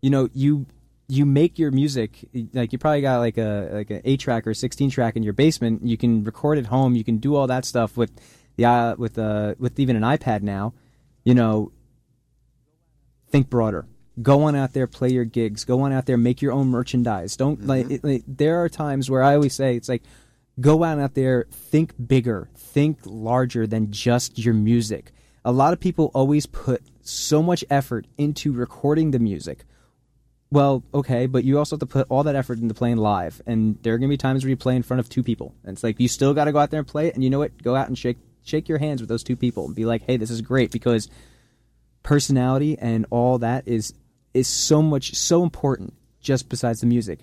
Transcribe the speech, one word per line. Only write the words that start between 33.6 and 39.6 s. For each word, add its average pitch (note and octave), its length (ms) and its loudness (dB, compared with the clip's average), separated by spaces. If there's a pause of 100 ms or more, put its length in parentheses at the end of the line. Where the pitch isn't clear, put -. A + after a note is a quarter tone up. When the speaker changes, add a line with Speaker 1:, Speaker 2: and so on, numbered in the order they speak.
Speaker 1:
there A2+ 120 0
are A#2 40 -2
gonna C3+ 100 0
be C#3+ 80 0
times C3 260 0
where C3 80 -2
you B2+ 60 0
play B2+ 180 -2
in B2 80 0
front B2+ 160 -2
of B2 100 -2
two B2+ 140 -4
people, A2 400 -4
and F#2+ 120 -12
it's - 100 -12
like, A2+ 160 -2
you B2 80 2
still C#3 260 2
gotta D3 160 2
go D3 80 0
out D3 120 2
there D#3 100 -4
and C3+ 80 -8
play D3+ 180 -2
it, - 80 -2
and C3 80 -2
you C3 80 2
know C3+ 80 0
what? - 240 -4
Go B2 140 0
out C3+ 100 -2
and B2+ 100 -6
shake, B2 220 -4 (240)
shake - 260 -6
your D#3+ 100 -2
hands C#3+ 220 -4
with A2+ 100 -12
those A2+ 120 -4
two B2+ 140 -4
people A2 300 -4